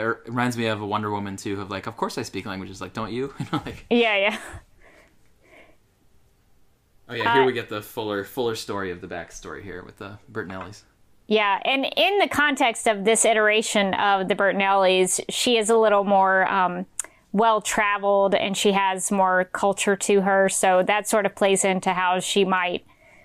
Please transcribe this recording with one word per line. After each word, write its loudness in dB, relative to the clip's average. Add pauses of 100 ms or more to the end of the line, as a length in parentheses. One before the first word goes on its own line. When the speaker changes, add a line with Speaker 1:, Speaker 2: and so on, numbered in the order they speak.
(240)
Speaker 1:
It -18
reminds -2
me -2
of -2
a -6
Wonder -4
Woman -6
too, -6
of -10
like, -8
"Of -10
course -4
I -6
speak -8
languages, -10
like, -12
don't -6
you?" -6
<laughs> -12
You -8
know, -4
like -14
Speaker 2:
Yeah, 2
yeah. 0 (2750)
Speaker 1:
Oh -12
yeah, -2
here 4
Speaker 2:
Uh, 4
Speaker 1:
we 0
get -6
the -6
fuller, -6
fuller -4
story -6
of -12
the -14
backstory -14
here -14
with -20
the -16 (120)
Bertinellis. -10 (440)
Speaker 2:
Yeah, 0
and 0 (120)
in 2
the 2
context 0
of 0
this 2
iteration 2
of 0
the 0
Bertinellis, 2 (100)
she 0
is 0
a 4
little 4
more, 4
um, 0 (480)
well-traveled 2
and 0
she 2
has 0
more 4
culture 0
to 2
her, 4
so 4
that 0
sort 2
of -2
plays 2
into 0
how 0
she 2
might, -2 (400)